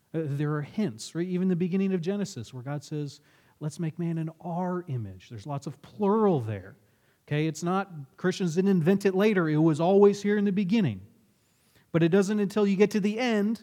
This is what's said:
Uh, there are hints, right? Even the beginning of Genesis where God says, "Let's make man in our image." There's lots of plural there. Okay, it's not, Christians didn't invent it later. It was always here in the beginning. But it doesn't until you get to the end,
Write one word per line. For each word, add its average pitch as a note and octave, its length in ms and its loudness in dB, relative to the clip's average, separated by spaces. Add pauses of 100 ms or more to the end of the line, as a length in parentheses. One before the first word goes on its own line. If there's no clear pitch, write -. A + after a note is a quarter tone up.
(140)
Uh, D#3 100 -4
there D3 300 -4
are D3 80 -4
hints, C#3 520 -8
right? F3 140 -4
Even F#3 200 -2
the F#3 80 2
beginning F#3+ 360 -2
of F#3 80 -2
Genesis F3 540 -6
where B2+ 80 -12
God C#3+ 200 -8
says, D3 380 -8 (400)
"Let's D3+ 180 -8
make D#3+ 200 -6
man E3+ 180 -4
in D#3+ 140 -4 (120)
our F3+ 460 -4
image." G2+ 400 -8
There's G#2+ 180 -16
lots C#3+ 200 -8
of D3 160 -12
plural G3+ 580 2
there. G#2+ 340 -8 (520)
Okay, D3+ 200 -2
it's D3+ 160 -6
not, F#3+ 300 -4 (240)
Christians F3+ 380 -2
didn't F#3+ 160 2
invent F#3+ 340 2
it F#3+ 100 2
later. F#3+ 360 2
It D3+ 80 2
was D#3 200 4
always G3 440 6
here G#3 160 2
in G3+ 80 2
the G#3 60 2
beginning. F3 500 0 (880)
But E3 120 2
it E3+ 60 6
doesn't G3 320 2
until G#3 260 0
you G3 100 2
get G3+ 160 4
to G#3+ 80 0
the G#3 180 -2
end, A3+ 440 0